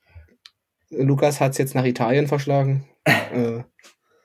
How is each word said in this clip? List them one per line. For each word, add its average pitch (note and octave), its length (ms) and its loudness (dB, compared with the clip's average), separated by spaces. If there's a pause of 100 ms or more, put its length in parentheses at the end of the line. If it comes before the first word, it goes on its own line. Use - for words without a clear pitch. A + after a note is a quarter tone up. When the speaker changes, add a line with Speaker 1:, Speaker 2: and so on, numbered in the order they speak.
(880)
Speaker 1:
Lukas C#3+ 500 0
hat's C#3 200 0
jetzt C#3 160 -2
nach C3 100 2
Italien B2+ 420 2
verschlagen, C#3 680 0
Speaker 2:
<laughs> - 100 -20
Speaker 1:
äh, A#2 580 -2 (600)